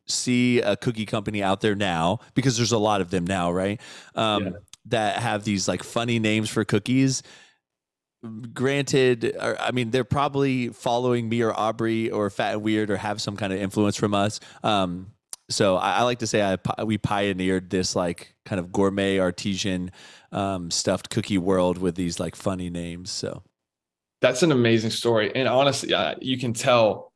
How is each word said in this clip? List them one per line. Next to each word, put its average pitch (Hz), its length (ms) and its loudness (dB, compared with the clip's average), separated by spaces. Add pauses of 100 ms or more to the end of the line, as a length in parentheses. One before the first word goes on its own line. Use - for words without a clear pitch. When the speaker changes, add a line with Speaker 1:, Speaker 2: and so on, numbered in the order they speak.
Speaker 1:
see 123 560 2
a 101 160 0
cookie 110 280 -4
company 104 380 -4
out 98 160 0
there 107 160 2
now, 92 440 0 (140)
because 123 220 2
there's 117 160 0
a 120 60 4
lot 104 240 2
of 87 80 -6
them 90 160 -2
now, 90 260 0
right? 95 280 -2 (360)
Um, 107 280 0
Speaker 2:
Yeah. 95 80 -4 (340)
Speaker 1:
that 104 340 0
have 107 240 -2
these, 101 240 0
like, 90 160 -2
funny 117 340 -2
names 107 320 2
for 110 140 0
cookies, 131 600 0 (1300)
granted, 127 880 2
or, 113 180 -2
I 110 120 -2
mean, 120 200 -2
they're 127 140 2
probably 139 640 0
following 120 580 0
me 117 140 0
or 110 120 2
Aubrey 113 560 -2
or 104 200 -2
Fat 104 240 -2
and 107 100 -4
Weird 107 260 0
or 98 60 0
have 104 260 -4
some 104 140 -6
kind 98 160 -2
of 95 80 -2
influence 101 380 0
from 104 160 0
us. 101 260 0 (240)
Um, 95 480 -2 (380)
so 95 260 2
I, 92 220 0
I 117 60 4
like 123 160 0
to 110 80 -4
say 107 140 2
I 98 140 2
pi-, - 300 -4
we 107 120 0
pioneered 95 720 0
this, 92 260 0
like, 87 380 -4 (120)
kind 101 140 -2
of 87 120 -6
gourmet 98 480 2
artesian, 92 720 -2 (400)
um, 95 400 -4
stuffed - 400 -2
cookie 104 260 0
world 90 400 2
with 90 180 -2
these, 87 240 -4
like, 87 160 -6
funny 92 360 -6
names. 87 400 -10
So. - 320 -8 (800)
Speaker 2:
That's 127 200 2
an 165 100 6
amazing 113 380 4
story. 110 460 2
And 127 120 2
honestly, 127 460 2
uh, 87 260 0
you 123 200 -4
can 123 120 -2
tell 117 640 2